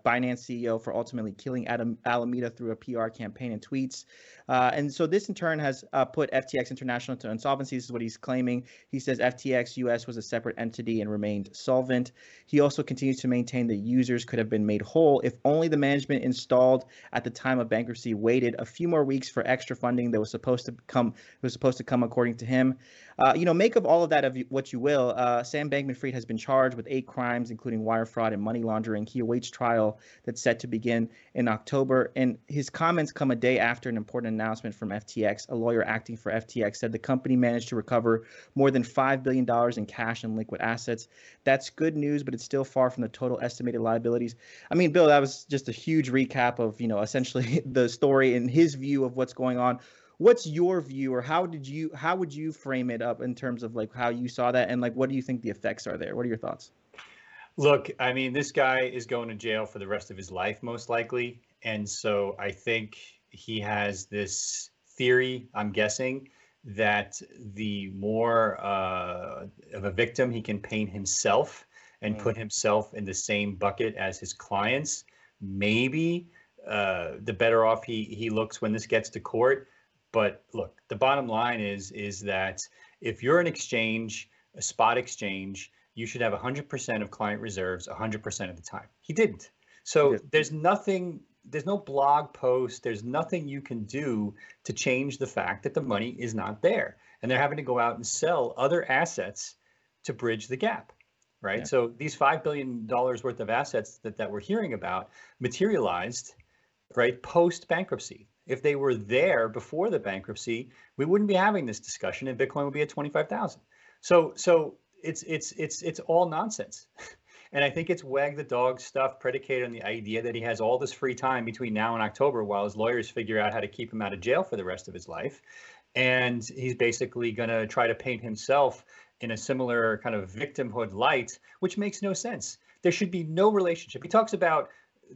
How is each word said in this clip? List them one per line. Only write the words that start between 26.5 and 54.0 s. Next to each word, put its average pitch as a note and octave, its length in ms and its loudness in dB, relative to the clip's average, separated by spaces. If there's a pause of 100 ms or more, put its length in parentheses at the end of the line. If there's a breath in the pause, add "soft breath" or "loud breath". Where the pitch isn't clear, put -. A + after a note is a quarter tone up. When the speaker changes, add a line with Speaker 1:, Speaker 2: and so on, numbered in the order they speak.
Speaker 1:
with A2+ 140 -8
eight C3 160 -2
crimes, A#2+ 440 -2
including A2 340 -4
wire A2+ 220 2
fraud A2+ 260 0
and G2+ 100 -2
money A2+ 200 -2
laundering. A2 440 -2
He B2 140 -4
awaits A#2+ 300 0
trial A2+ 500 2 (240 loud breath)
that's A#2 180 -6
set A#2 180 4
to B2+ 60 -8
begin A#2 440 0 (240 soft breath)
in A#2+ 120 2
October. C3 720 2
And B2+ 220 2 (100)
his C#3+ 220 -4
comments E3 420 0
come C3+ 180 0
a A#2+ 60 2
day B2 220 4
after A#2+ 320 0
an A2+ 80 -2
important A2+ 340 -4
announcement A2 420 -4
from G2+ 180 -8
F G#2 120 -6
T G#2+ 220 -2
X. G2+ 240 -2
A - 40 -4
lawyer A#2 300 2
acting A2 320 -4
for G#2+ 160 -6
F A2+ 140 -2
T A#2 180 -2
X G#2 160 -2
said A#2+ 100 -2
the A2+ 80 -4
company C3 380 0
managed A#2+ 320 2
to B2 80 -4
recover A2+ 480 2 (300 loud breath)
more C#3 160 6
than C3 120 4
five C3 400 2
billion C3 220 2
dollars A#2+ 320 2
in G#2+ 80 -4
cash A#2 400 -4
and A2 100 -4
liquid A2 280 -4
assets. A#2 440 -2 (380 loud breath)
That's C3+ 240 4
good D#3 300 0
news, D3 240 0
but C3 100 -6
it's A#2+ 120 -6
still C3+ 200 0
far C3 240 4
from B2 140 -4
the A2 80 -2
total B2 320 -4
estimated A#2+ 400 -2
liabilities. A#2 540 0 (340 loud breath)
I D#3 40 0
mean, E3+ 160 6
Bill, E3 160 8
that D3 140 10
was C3+ 240 0
just C3+ 240 -4
a A#2 40 -4
huge D#3 380 0
recap B2+ 480 2
of, A2+ 220 0
you A#2 80 0
know, G#2 140 2
essentially B2 600 0
<laughs> - 40 -14
the B2+ 240 2
story C3+ 460 6
and B2 140 0
his D3+ 240 6
view C3+ 300 0
of B2 120 -4
what's B2+ 180 -2
going B2+ 240 0
on. B2 220 2 (380 loud breath)
What's A3+ 280 8
your F3 340 2
view, C3+ 320 -4
or B2+ 80 0
how D#3+ 260 0
did D#3 200 -10
you, D#3 300 -6
how D#3+ 180 0
would F3+ 180 -2
you D#3 200 -6
frame B2+ 380 -2
it A#2 120 -4
up A#2 200 -2
in B2 120 -4
terms A#2+ 300 -6
of, A2+ 100 -8
like, A2 180 -4
how A#2+ 180 0